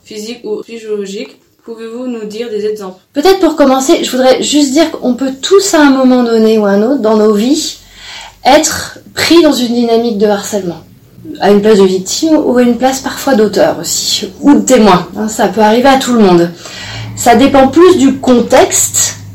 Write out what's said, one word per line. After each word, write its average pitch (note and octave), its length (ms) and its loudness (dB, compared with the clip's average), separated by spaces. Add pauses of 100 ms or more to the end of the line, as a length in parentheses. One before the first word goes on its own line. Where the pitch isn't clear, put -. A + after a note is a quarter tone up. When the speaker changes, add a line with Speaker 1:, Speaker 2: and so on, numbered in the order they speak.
Speaker 1:
physique G#3+ 400 -14
ou G#3+ 180 -8
psychologique. G#3+ 800 -10 (260)
Pouvez-vous A3+ 420 -14
nous A3+ 180 -8
dire A3 240 -10
des G#3 160 -6
exemples ? G3+ 340 -8 (120)
Speaker 2:
Peut-être F#4+ 300 2
pour D#4 140 2
commencer, C4 480 2
je - 80 -4
voudrais B3+ 300 2
juste C#4 300 0
dire D4+ 200 2
qu'on - 220 -4
peut C4 280 -6
tous G4 320 2
à D#4+ 80 4
un C#4 100 4
moment B3+ 320 2
donné A3 340 2
ou G#3 80 0
à G3 40 0
un G3+ 140 2
autre B3+ 180 -2
dans A3 160 2
nos G#3+ 160 4
vies B3+ 440 -2 (680)
être - 540 0 (140)
pris E4 300 0
dans D4 100 2
une A#3+ 220 -4
dynamique A#3 420 0
de G#3 100 0
harcèlement, G3 520 -4 (600)
à F#3+ 120 2
une G#3 100 4
place G#3+ 160 4
de G3 80 4
victime F#3+ 520 -2
ou B3+ 200 0
à B3 60 4
une A#3+ 140 0
place C4 240 -2
parfois - 340 -4
d'auteur F#3 440 0
aussi, - 500 -6 (120)
ou F#3 140 4
de G#3+ 60 2
témoin. G3+ 560 2
Hein, G#3+ 100 -4
ça A3 220 -2
peut G3+ 120 -2
arriver A#3 280 4
à C4 80 4
tout B3 160 -4
le A3+ 80 2
monde. F3 280 4 (680)
Ça A#3 180 2
dépend C4+ 320 4
plus E4+ 300 4
du C4+ 220 2
contexte - 1000 0 (180)